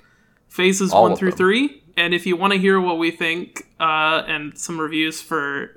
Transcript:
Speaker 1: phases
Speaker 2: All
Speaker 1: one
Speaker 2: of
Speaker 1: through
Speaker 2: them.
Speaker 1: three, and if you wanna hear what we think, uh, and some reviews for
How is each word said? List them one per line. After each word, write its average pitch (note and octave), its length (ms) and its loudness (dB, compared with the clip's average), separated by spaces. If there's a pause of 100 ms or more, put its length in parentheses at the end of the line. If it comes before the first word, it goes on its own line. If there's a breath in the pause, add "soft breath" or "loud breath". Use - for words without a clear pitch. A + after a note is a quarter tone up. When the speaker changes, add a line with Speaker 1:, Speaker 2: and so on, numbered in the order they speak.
(480)
Speaker 1:
phases F#3 440 2
Speaker 2:
All G3 120 6
Speaker 1:
one F3+ 100 4
Speaker 2:
of - 60 -4
Speaker 1:
through F#3+ 120 0
Speaker 2:
them. - 60 -6
Speaker 1:
three, A3+ 460 0 (140)
and E3+ 160 0
if F3 120 0
you F3+ 100 0
wanna G3 220 2
hear F#3+ 220 4
what F3+ 180 0
we E3 140 0
think, E3+ 560 -6 (120)
uh, D#3 480 0
and D3+ 300 -8
some E3+ 220 -8
reviews D#3 420 -4
for C#3+ 540 -6